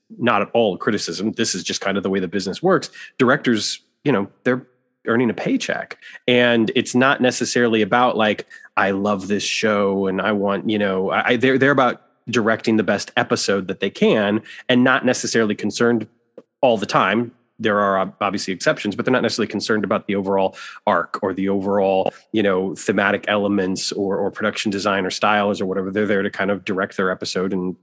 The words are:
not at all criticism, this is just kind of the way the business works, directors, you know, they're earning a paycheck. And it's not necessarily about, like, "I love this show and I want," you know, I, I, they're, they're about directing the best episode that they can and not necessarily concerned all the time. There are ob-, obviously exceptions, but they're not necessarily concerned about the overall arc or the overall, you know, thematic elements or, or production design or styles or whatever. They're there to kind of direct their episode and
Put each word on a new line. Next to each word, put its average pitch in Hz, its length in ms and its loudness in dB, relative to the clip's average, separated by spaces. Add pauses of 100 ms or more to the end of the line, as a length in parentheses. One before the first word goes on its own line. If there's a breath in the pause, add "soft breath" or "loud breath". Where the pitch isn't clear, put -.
(180)
not 110 240 2
at 101 120 -4
all 107 240 2
criticism, 95 560 -4
this 113 200 -2
is 87 100 -6
just - 180 -6
kind 98 160 -2
of 90 60 -2
the 95 60 -2
way 98 100 0
the 90 80 -2
business 92 360 -6
works, 170 260 2 (280 loud breath)
directors, 123 640 0 (220)
you 147 80 2
know, 101 160 0 (160)
they're 127 220 -2 (400)
earning 117 240 2
a 101 40 -2
paycheck. - 680 -4 (280 loud breath)
And 120 480 4
it's - 200 0
not 131 260 4
necessarily 120 600 2
about, 120 360 2
like, 107 300 0 (300 loud breath)
"I 98 140 2
love 98 360 -2
this 101 160 -2
show 98 640 0
and 95 140 -2
I 101 100 0
want," 101 380 -2
you 107 100 0
know, 95 320 0
I, 98 200 0
I, 127 40 2
they're, 131 220 2
they're 135 140 4
about 131 300 2 (280)
directing 110 480 2
the 110 60 2
best 101 340 -2
episode 98 500 0
that 87 140 -8
they 101 80 -2
can 110 520 2 (260 loud breath)
and 127 160 4
not 131 220 4
necessarily 113 500 0
concerned 113 520 0 (540)
all 120 160 4
the 98 80 -4
time. 117 480 0 (280)
There 107 160 2
are 98 220 2
ob-, 95 220 -4
obviously 101 320 -2
exceptions, 104 420 -2
but 117 80 -4
they're - 80 0
not 127 100 2
necessarily 110 300 -2
concerned 107 320 -2
about 101 240 -2
the 95 80 -2
overall 98 400 0 (320 loud breath)
arc 90 340 0
or 95 120 -2
the 95 160 -2
overall, 98 640 0 (180 loud breath)
you 110 100 2
know, 95 320 0
thematic 101 540 0
elements 101 640 0
or, 98 260 -2
or 95 140 -2
production 107 400 -4
design 98 340 0
or 92 40 -4
styles 104 500 0
or 104 60 -2
whatever. 95 260 -4
They're 104 160 0
there 98 140 0
to 101 80 -2
kind 98 220 -2
of 95 120 -4
direct 98 320 -4
their 92 160 0
episode 92 400 -4
and 92 320 -4